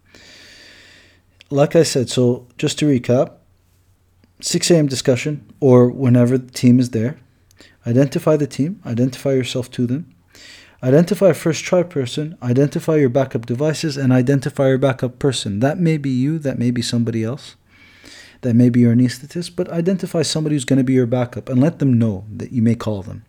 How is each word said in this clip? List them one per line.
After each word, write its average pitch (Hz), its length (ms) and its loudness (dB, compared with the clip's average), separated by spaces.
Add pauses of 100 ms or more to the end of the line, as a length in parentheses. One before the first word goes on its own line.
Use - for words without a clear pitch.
(1500)
Like 143 260 2
I 165 60 8
said, 131 260 -2
so 123 380 0 (100)
just - 220 -4
to 151 80 0
recap, 131 460 0 (1080)
six - 300 -2
A 170 80 6
M 151 80 2
discussion, 135 760 -4
or 123 300 6
whenever 123 480 2
the 127 120 -12
team 123 300 4
is 120 100 -2
there, 113 280 -4 (680)
identify 143 500 2
the 143 100 -2
team, 156 380 -6
identify 131 480 -2
yourself 127 380 -4
to 123 160 -4
them, 139 280 -8 (680)
identify 170 460 4
a 147 60 4
first - 300 -4
try 180 180 0
person, 151 600 -8
identify 147 540 0
your 139 120 4
backup 131 380 -2
devices, 143 500 -4
and 131 160 2
identify 135 560 2
your 131 100 2
backup 127 400 -2
person. 113 420 -2
That 151 180 0
may 160 180 0
be 139 140 -6
you, 135 300 -2
that 135 180 -6
may 120 120 0
be 123 120 -2
somebody 117 420 -2
else, 123 320 -10 (840)
that 120 140 0
may 123 160 6
be 123 100 4
your 117 140 4
anesthetist, 135 640 -2
but 180 120 -4
identify 170 540 -2
somebody 151 340 -2
who's 127 80 -4
gonna 135 200 2
be 131 100 2
your 127 120 2
backup 123 420 -4
and 127 120 0
let 165 180 2
them 131 200 2
know 107 320 -2
that 98 220 -12
you 127 80 -2
may 113 140 2
call 104 280 -6
them, 98 260 -16